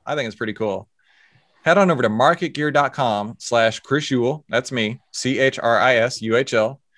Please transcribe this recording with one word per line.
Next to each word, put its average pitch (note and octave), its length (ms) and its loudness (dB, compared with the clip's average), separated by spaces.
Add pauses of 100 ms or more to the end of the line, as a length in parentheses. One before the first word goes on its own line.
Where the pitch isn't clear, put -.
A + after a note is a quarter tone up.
I C#3+ 100 -6
think C#3 120 -4
it's G#2 100 -10
pretty A2 160 -6
cool. G2+ 360 -6 (760)
Head F3 160 4
on F#3+ 120 4
over C3 120 0
to A2+ 80 2
market D3+ 400 2
gear D3+ 200 -4
dot C#3 220 2
com A2 460 -4
slash A2+ 420 0
Chris D3 300 -4
Uhl. C3 400 -2
That's A#2+ 200 -2
me, A#2 300 -4 (120)
C B2+ 260 -4
H C3 200 0
R A#2 200 2
I B2 180 4
S A#2 240 0
U A2 160 0
H C3+ 160 0
L. A#2+ 300 0 (160)